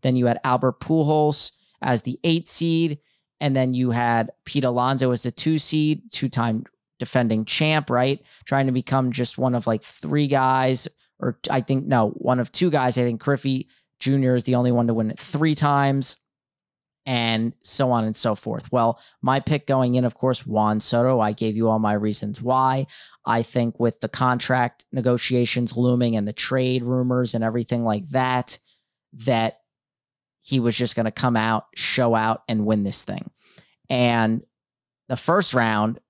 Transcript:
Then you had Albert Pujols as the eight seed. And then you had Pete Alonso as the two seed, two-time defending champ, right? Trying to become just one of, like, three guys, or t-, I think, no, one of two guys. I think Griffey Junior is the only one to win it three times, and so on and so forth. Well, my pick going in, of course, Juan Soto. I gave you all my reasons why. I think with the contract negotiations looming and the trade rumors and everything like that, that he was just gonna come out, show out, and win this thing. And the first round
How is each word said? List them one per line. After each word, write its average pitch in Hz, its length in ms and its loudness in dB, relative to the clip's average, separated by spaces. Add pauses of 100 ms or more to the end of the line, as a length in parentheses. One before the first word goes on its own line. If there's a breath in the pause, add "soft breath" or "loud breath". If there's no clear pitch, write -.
Then 127 140 0
you 123 120 2
had 117 160 0
Albert 127 380 0
Pujols 151 720 0 (280 soft breath)
as 123 220 -2
the 127 200 -8
eight 165 240 0
seed. 165 520 0 (400)
And 143 160 0
then 127 180 0
you 127 160 0
had 117 440 0 (120)
Pete 139 200 -2
Alonso 127 440 2
as 123 140 -2
the 123 80 -4
two 156 260 -2
seed, 151 540 -2
two-time 117 540 -2 (340)
defending 113 460 0
champ, 156 440 0
right? 131 320 2 (240 soft breath)
Trying 139 220 0
to 131 40 0
become 127 400 0
just 123 280 -4
one 127 160 0
of, 117 100 -2
like, 110 160 0
three 147 460 -2
guys, 131 600 2 (320)
or - 220 -4
t-, - 80 -8
I 135 120 0
think, 135 260 -2
no, 113 220 2
one 127 300 0
of 120 120 -4
two 180 180 2
guys. 127 300 0
I - 20 2
think 117 180 0
Griffey 135 480 -2 (320 soft breath)
Junior 135 360 2
is 123 80 0
the 127 120 0
only 123 160 2
one 120 160 2
to 117 60 0
win 110 160 -2
it - 100 -10
three 151 360 0
times, 139 640 0 (880)
and 117 480 0 (100)
so 127 280 0
on 117 120 2
and 110 120 -2
so 110 200 0
forth. 113 360 -8
Well, 117 280 2 (240 loud breath)
my 131 160 2
pick 147 260 -2
going 127 300 2
in, 123 100 2
of 113 100 -2
course, 131 300 -2
Juan 107 340 0
Soto. 123 400 2
I 107 140 2
gave 110 220 -2
you 113 140 2
all 110 100 2
my 107 140 2
reasons 104 480 -4
why. 131 440 2 (400 loud breath)
I 117 160 0
think 117 380 -2
with 117 220 0
the 110 80 -6
contract 127 840 0
negotiations 123 840 0
looming 123 400 2
and 104 120 -2
the 104 60 -6
trade 127 500 -2
rumors 127 500 0
and 113 100 -2
everything 117 400 -2
like 107 260 -2
that, 127 500 -2 (540)
that 113 480 -2 (800)
he 131 180 0
was 117 160 2
just 123 200 -2
gonna 110 160 -2
come 120 240 0
out, 110 300 0 (100)
show 120 380 0
out, 113 340 0
and 107 200 0
win 107 160 2
this 98 200 -4
thing. - 280 -10 (580 soft breath)
And 117 540 2 (640)
the - 80 -4
first 175 380 0
round 110 440 2 (100)